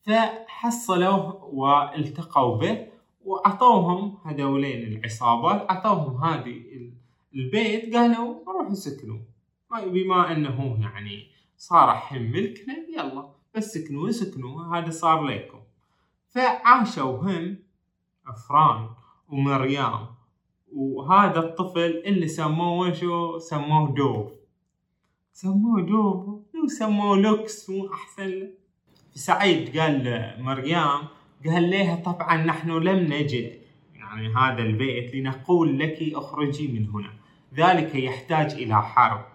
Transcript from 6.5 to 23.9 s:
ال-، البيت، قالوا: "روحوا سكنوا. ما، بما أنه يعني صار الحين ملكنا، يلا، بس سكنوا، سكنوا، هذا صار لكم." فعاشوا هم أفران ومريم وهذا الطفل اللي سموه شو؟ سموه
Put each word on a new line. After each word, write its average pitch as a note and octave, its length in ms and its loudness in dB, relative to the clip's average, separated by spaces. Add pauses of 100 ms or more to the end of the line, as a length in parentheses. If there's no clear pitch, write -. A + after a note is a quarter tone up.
ال-، - 360 -18 (420)
البيت، G#3+ 600 -2
قالوا: A#3+ 400 4 (120)
"روحوا F4+ 260 -4
سكنوا. A2+ 460 -10 (520)
ما، G#3 140 -8
بما F3+ 460 2
أنه C3+ 500 -2
يعني G#2 460 -10 (300)
صار C#3+ 340 6
الحين A#2+ 400 -4
ملكنا، A#3 440 -6 (220)
يلا، C#3 320 -8 (260)
بس G#3+ 180 -6
سكنوا، D#3 380 -6
سكنوا، E3 680 -6
هذا D#3+ 120 -4
صار D#3+ 340 2
لكم." - 360 -8 (720)
فعاشوا A#3 880 4
هم F#3 400 -2 (680)
أفران B2 640 2 (400)
ومريم C3+ 760 0 (680)
وهذا D3 680 2
الطفل E3 680 -2
اللي F#3 220 2
سموه E3+ 640 0
شو؟ E3+ 460 -4
سموه D3+ 580 2